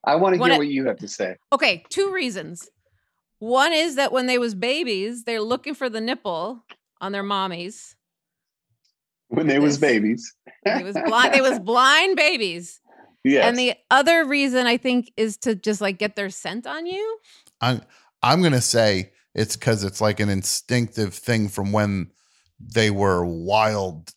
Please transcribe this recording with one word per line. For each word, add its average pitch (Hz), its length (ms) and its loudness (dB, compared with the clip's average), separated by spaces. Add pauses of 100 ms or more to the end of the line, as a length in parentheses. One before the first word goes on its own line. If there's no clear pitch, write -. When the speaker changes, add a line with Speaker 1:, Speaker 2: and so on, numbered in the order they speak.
Speaker 1:
I 147 120 2
wanna 185 220 4
Speaker 2:
Wanna 247 160 4
Speaker 1:
hear 151 60 4
what 147 80 0
you 135 180 -2
have 107 120 -2
to 101 100 -14
say. 92 280 -6 (160)
Speaker 2:
Okay, 247 380 0
two 392 220 -2
reasons. 190 580 -8 (680)
One 262 340 2
is 320 240 0
that 269 160 0
when 254 140 0
they 254 120 2
was 233 160 -2
babies, 233 680 -4
they're 226 180 -4
looking 254 320 -4
for 262 140 -6
the 220 120 -6
nipple 220 640 -6 (360)
on 196 120 -8
their 202 120 -6
mommies. 190 720 -6 (1300)
Speaker 1:
When 135 180 -2
they 139 120 4
was 143 200 4
Speaker 2:
This 143 120 4
Speaker 1:
babies. 110 440 0 (300)
Speaker 2:
They 214 180 0
was 196 140 -8 (100)
blind, 240 280 4
they 269 60 6
was 254 180 2
Speaker 1:
<laughs> 196 140 -4
Speaker 2:
blind 302 440 4
babies. 208 640 -2 (420)
Speaker 1:
Yes. 135 240 4
Speaker 2:
And 240 120 2
the 247 160 0 (160)
other 302 340 4
reason, 262 420 0
I 240 100 2
think, 247 400 -2
is 214 220 -2
to 226 160 -2
just, 202 260 -4
like, 202 180 -4
get 208 180 -4
their 202 140 -6
scent 202 360 -10
on 311 200 -10
you. 427 320 -6 (420)
Speaker 3:
I'm, 117 220 -2 (400)
I'm 151 200 4
gonna 139 200 4
say 107 500 2 (220)
it's 107 220 -2
'cause 107 280 0
it's 95 160 -6
like 107 200 0
an 104 80 0
instinctive 104 840 -2
thing 110 340 -2
from 98 240 -4
when 101 380 0 (480)
they 110 320 0
were 98 340 2
wild 92 920 -2